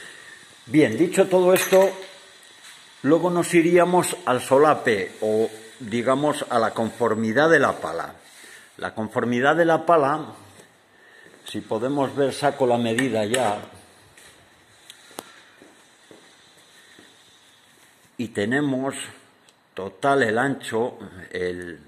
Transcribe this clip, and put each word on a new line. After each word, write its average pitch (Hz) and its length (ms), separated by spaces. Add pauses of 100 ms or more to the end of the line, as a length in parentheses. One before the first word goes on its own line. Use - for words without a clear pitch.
(680)
Bien, 117 300
dicho 180 300
todo 180 260
esto, 185 380 (1120)
luego 160 280
nos 175 220
iríamos 175 640 (100)
al 123 140
solape 131 840
o, 110 280 (300)
digamos, 131 680
a 120 120
la 107 120
conformidad 113 760
de 160 80
la 117 220
pala. 82 340 (640)
La 90 180
conformidad 120 600
de 170 80
la 160 200
pala, 151 500 (1120)
si - 160
podemos 127 540
ver, 135 180
saco 139 360
la 120 100
medida 117 460
ya. 107 340 (4000)
Y 117 120
tenemos 131 680 (800)
total 135 480
el 110 160
ancho, 123 600 (340)
el, 90 560